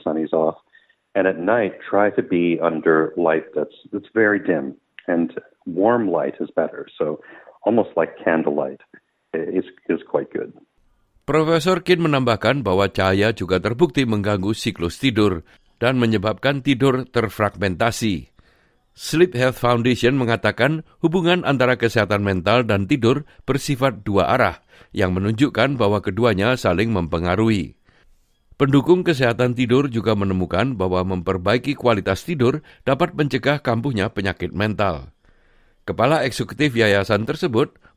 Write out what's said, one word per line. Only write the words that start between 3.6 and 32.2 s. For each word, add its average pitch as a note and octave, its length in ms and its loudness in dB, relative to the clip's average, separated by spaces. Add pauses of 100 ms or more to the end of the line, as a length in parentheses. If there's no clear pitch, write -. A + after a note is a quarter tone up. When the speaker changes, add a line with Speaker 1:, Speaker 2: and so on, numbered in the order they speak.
Speaker 1:
that's - 240 -10
very G#2+ 240 4
dim. D2 400 -4 (320)
And E2+ 240 0 (320)
warm G2 480 0
light C#2+ 240 -2
is - 160 -8
better. - 320 -4 (160)
So D#2 240 -4 (400)
almost A2 320 0
like E2 240 -2
candlelight D2+ 640 -2 (480)
is, F2 320 -4 (240)
is E2 160 -4
quite - 240 -4
good. - 240 -10 (720)
Speaker 2:
Profesor D#3+ 560 0
Kane E3+ 240 2
menambahkan C3 560 2
bahwa G2 320 0
cahaya G2 400 2
juga F#2 320 -2
terbukti C3 400 0
mengganggu G#2 480 0
siklus F2 480 -4
tidur G#2 400 2 (400)
dan C3 160 0
menyebabkan A2+ 640 0
tidur C3 480 0
terfragmentasi. G2+ 1200 -2 (680)
Sleep F3 400 0
Health B2+ 240 0
Foundation A#2+ 560 2
mengatakan B2 720 0 (160)
hubungan F3 400 2
antara B2+ 320 2
kesehatan G#2 480 0
mental G2+ 400 2
dan G2+ 240 0
tidur C3+ 400 0 (160)
bersifat C3+ 640 -2
dua G2 240 2
arah, A#2 320 0 (320)
yang F#2+ 240 0
menunjukkan A2+ 560 0
bahwa G#2 240 2
keduanya G#2+ 560 0
saling G#2 400 0
mempengaruhi. F2+ 800 0 (800)
Pendukung C#3+ 480 4
kesehatan B2 560 0
tidur B2+ 320 2
juga A2+ 240 0
menemukan G2 640 -2
bahwa F#2 320 0
memperbaiki F#2+ 640 -2
kualitas G2 480 0